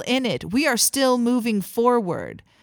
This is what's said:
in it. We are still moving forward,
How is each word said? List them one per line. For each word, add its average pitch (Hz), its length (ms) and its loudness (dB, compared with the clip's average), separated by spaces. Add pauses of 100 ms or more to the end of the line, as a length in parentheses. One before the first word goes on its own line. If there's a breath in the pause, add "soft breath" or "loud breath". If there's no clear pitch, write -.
in 262 180 0
it. 170 260 -4
We 277 140 0
are 247 120 2
still 254 420 2
moving 233 420 0
forward, 208 800 -2 (220 soft breath)